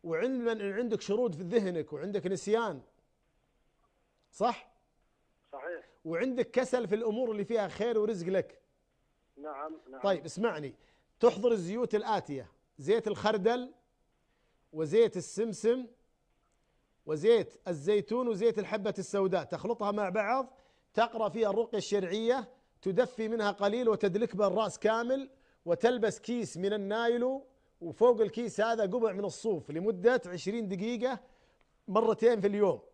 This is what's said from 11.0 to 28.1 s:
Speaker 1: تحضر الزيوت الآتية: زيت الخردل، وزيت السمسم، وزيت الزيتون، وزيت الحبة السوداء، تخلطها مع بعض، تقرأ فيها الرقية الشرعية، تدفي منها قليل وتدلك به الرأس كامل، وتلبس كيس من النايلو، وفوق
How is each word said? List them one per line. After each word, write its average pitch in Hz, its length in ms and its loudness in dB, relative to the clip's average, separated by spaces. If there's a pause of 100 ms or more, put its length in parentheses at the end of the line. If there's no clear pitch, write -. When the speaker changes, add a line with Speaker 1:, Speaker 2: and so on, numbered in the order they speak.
Speaker 1:
تحضر 233 320 4
الزيوت 214 420 -2
الآتية: 202 580 -4 (260)
زيت 202 300 0
الخردل، 220 680 0 (1000)
وزيت 175 440 4
السمسم، 226 720 -2 (1200)
وزيت 190 640 4
الزيتون، 208 600 0
وزيت 220 300 2
الحبة 208 400 -4
السوداء، 190 460 0
تخلطها 214 480 -4
مع 208 160 -2
بعض، 220 500 -2 (360)
تقرأ 226 340 0
فيها 202 220 0
الرقية 220 280 0
الشرعية، 208 720 0 (340)
تدفي 220 460 0
منها 214 220 0
قليل 208 380 0
وتدلك 208 480 0
به 202 100 2
الرأس 196 320 0
كامل، 240 520 0 (340)
وتلبس 214 560 2
كيس 226 360 -6
من 196 160 -2
النايلو، 233 720 0 (340)
وفوق 220 400 4